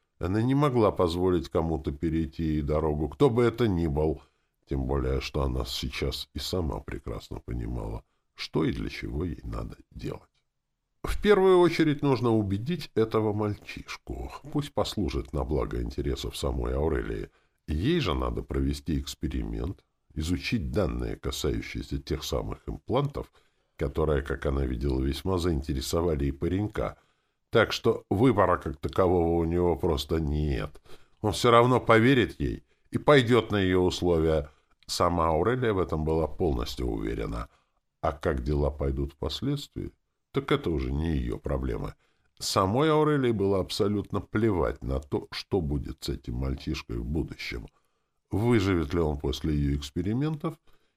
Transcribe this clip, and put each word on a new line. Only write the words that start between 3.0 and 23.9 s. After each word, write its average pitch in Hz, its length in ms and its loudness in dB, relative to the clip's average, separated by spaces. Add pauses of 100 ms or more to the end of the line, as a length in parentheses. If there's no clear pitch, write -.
кто 135 220 2
бы 117 120 2
это 117 240 2
ни 85 200 0
был. 76 360 0 (440)
Тем 67 200 -4
более, 65 340 -2
что - 220 -4
она 64 220 -2
сейчас - 720 -6
и - 40 -8
сама 71 420 -4
прекрасно - 600 -10
понимала — 57 640 -8 (300)
что - 300 -4
и 120 80 0
для 57 160 -6
чего 65 360 -6
ей 82 180 -8
надо 57 340 -10 (140)
делать. - 380 -10 (760)
В - 180 -2
первую 190 380 8
очередь 165 440 4
нужно 123 280 2
убедить 110 640 0
этого 110 380 2
мальчишку. - 1000 -6 (200)
Пусть 147 200 -4
послужит 90 600 -2
на 67 120 -2
благо 60 380 -2
интересов - 540 -4
самой 60 380 -2
Аурелии. 55 540 -2 (380)
Ей 113 340 0
же 92 140 -2
надо 60 280 -2
провести 69 560 -2
эксперимент, 62 840 -6 (300)
изучить 78 560 -4
данные, 60 460 -2
касающиеся - 840 -6
тех 71 260 -6
самых 53 440 -6
имплантов, 131 640 -4 (460)
которые, 73 460 0